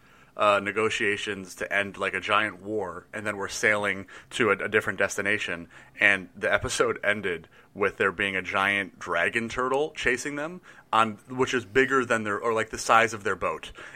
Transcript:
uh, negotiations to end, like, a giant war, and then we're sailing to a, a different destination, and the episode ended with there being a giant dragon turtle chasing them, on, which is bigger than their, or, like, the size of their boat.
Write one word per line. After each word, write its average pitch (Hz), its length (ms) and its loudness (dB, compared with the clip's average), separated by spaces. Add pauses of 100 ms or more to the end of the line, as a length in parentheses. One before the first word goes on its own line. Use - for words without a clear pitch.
(360)
uh, 104 260 4
negotiations 101 920 -2
to - 140 -6
end, 98 280 -2
like, 95 160 -2
a 95 60 -2
giant 101 420 0
war, 95 500 -6
and 107 140 -8
then 107 100 -4
we're 95 120 -6
sailing 104 580 0 (240)
to 110 200 2
a, - 20 8
a 95 160 0
different 104 300 0
destination, 98 720 -2 (300)
and 98 380 4
the 101 140 0
episode 117 540 2
ended 98 440 -2 (260)
with 98 240 -2
there 98 140 2
being 98 240 -2
a 92 40 -2
giant 98 580 0
dragon 98 520 -2
turtle 135 460 -2
chasing 127 400 -2
them, 165 240 -10 (320)
on, 110 260 4 (100)
which 127 240 -2
is 120 140 0
bigger 131 400 2
than 113 160 0
their, 101 160 -2
or, 113 160 -2
like, 110 160 -2
the 117 80 -10
size 113 340 6
of 104 100 -10
their 98 140 0
boat. 85 360 -4 (240)